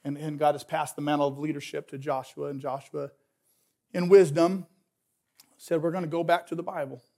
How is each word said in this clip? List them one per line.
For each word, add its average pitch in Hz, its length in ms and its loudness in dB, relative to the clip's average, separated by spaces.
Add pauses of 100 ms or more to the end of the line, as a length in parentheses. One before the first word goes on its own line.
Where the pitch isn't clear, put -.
and, 143 140 -6
and 151 200 -6
God 147 160 4
has 139 100 -10
passed 156 320 -6
the 156 60 -6
mantle 147 260 0
of 139 100 -6
leadership 147 540 -8
to 143 40 -12
Joshua. 139 520 -6
And 139 120 -8
Joshua, 139 520 -8 (800)
in 180 160 0
wisdom, 180 560 6 (920)
said, 165 240 -2
"We're 165 80 0
gonna 175 160 -4
go 165 160 -2
back 170 260 2
to 175 60 -6
the 170 80 -6
Bible. 139 400 -8 (160)